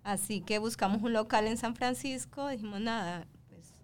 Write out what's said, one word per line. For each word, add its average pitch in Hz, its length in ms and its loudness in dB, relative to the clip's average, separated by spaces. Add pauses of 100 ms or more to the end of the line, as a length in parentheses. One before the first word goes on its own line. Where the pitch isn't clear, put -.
Así 202 360 0
que 214 180 0
buscamos 214 440 2
un 240 100 2
local 220 340 4
en 226 100 2
San 233 200 -2
Francisco, 262 720 -2
dijimos, 208 320 -4
"Nada, 180 460 -2 (220)
pues, - 240 -20 (120)